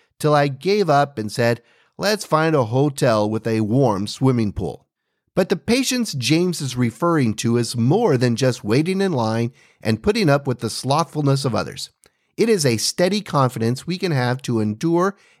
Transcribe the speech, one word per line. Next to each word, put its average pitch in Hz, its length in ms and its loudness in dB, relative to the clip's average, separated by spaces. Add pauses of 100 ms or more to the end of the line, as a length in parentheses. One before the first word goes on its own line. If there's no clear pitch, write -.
(180)
till 151 160 2
I 147 140 2
gave 180 420 0
up 143 280 2
and 107 120 -6
said, 117 320 0 (340)
"Let's 202 280 -2
find 156 320 0
a 131 80 2
hotel 120 640 2
with 110 160 -4
a 113 140 0
warm 107 480 2
swimming 120 440 0
pool." 78 360 -8 (480)
But 285 140 2
the - 60 2
patience 247 580 -2
James 156 460 0
is 123 160 -6
referring 123 580 0
to 117 240 0
is 120 180 -4
more 147 400 2
than 120 180 2
just 127 300 -2
waiting 160 360 0
in 196 120 0
line 117 400 -2 (280)
and 113 220 -2
putting 208 260 2
up 139 200 2
with 123 100 -4
the 117 100 -4
slothfulness 139 760 -2
of 123 100 -2
others. - 360 -6 (460)
It 220 120 2
is 190 180 2
a 117 100 2
steady 185 440 -2
confidence 127 640 -2
we 180 120 -6
can 185 120 -4
have 127 320 -2
to 117 160 -2
endure 165 580 0 (240)